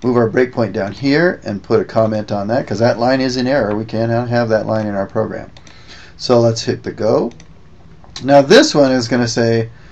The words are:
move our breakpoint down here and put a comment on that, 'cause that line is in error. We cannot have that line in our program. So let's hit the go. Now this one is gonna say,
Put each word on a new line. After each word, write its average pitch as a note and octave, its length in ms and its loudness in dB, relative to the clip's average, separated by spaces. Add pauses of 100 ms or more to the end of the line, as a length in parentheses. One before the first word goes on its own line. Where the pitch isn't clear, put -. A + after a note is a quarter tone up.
move A#2+ 140 0
our A#2 120 4
breakpoint A#2 440 0
down G2+ 200 -4
here C#3 520 0
and G2+ 180 -8
put A2 180 0
a F#2+ 40 0
comment A2 480 -4
on G2+ 160 -4
that, A#2+ 180 -2
'cause G2+ 140 -4
that A#2 180 2
line C3 220 0
is B2+ 160 -2
in B2+ 100 -2
error. A#2+ 300 0
We A2 80 -4
cannot A#2 460 -2
have A#2+ 180 0
that G#2+ 180 0
line A2 200 -2
in G2+ 100 -6
our G2 100 -4
program. - 440 -6 (640)
So A#2+ 240 2
let's A#2 220 2
hit - 200 -4
the G2 80 -10
go. A#2 400 -2 (920)
Now C#3 180 6
this A#3 320 6
one C#3+ 160 4
is B2+ 160 0
gonna A#2+ 220 0
say, A2+ 400 0 (240)